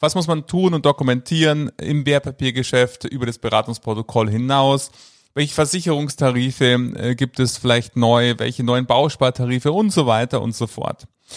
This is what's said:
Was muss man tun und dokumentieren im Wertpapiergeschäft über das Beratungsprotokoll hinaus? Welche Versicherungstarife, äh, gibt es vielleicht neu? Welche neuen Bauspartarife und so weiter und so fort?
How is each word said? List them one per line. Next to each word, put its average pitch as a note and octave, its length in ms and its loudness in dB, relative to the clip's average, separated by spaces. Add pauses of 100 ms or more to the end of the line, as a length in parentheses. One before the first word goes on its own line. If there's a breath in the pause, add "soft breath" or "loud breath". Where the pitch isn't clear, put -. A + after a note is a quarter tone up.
Was D#3 160 0
muss F3 100 -2
man D#3 220 -4
tun F3+ 260 2
und D#3 100 0
dokumentieren D3 840 0 (100)
im C#3+ 240 -2
Wertpapiergeschäft C3 1000 -2
über B2 220 -6
das A#2 120 -6
Beratungsprotokoll A2 880 -2
hinaus? C3+ 640 0 (440 soft breath)
Welche D3 200 -2
Versicherungstarife, C#3+ 1120 0 (320)
äh, A#2+ 180 -2
gibt C3 240 -4
es B2+ 200 0
vielleicht A#2+ 380 0
neu? A#2+ 420 4
Welche B2 260 -4
neuen B2 220 0
Bauspartarife B2+ 840 0
und G3+ 200 0
so D#3 180 2
weiter A#2 340 0
und A2+ 140 -4
so B2 100 -4
fort? - 400 -8 (300 loud breath)